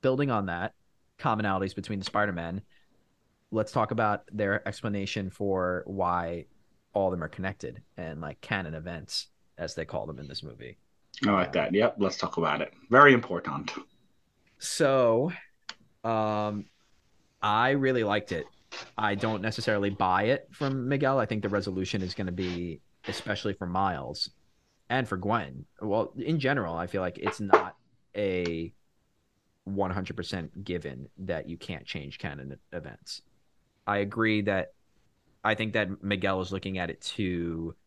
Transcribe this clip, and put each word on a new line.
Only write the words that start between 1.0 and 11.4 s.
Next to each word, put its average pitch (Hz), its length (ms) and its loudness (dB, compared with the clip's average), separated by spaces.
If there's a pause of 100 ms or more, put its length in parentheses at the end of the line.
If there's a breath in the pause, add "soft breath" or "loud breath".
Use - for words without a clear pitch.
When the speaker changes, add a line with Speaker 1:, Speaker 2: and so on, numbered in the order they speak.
Speaker 1:
commonalities 101 560 0
between 101 240 -6
the 95 60 -8
Spider-Men, 92 580 -2 (880)
let's 110 200 0
talk 110 200 2
about 110 400 0
their 104 360 0
explanation 101 640 -4
for 92 560 -2
why 87 600 -2 (480)
all 95 160 2
of - 20 0
them 87 120 -4
are 80 60 -6
connected 92 540 -8 (120)
and, 80 260 -8
like, 73 200 -10
canon 90 320 -4
events, 80 540 -8 (320)
as 82 160 -6
they 82 100 -4
call - 220 -6
them 76 100 -10
in 71 100 -12
this 65 140 -10
movie. 62 380 -16 (460)
Speaker 2:
I - 60 4
like 92 160 4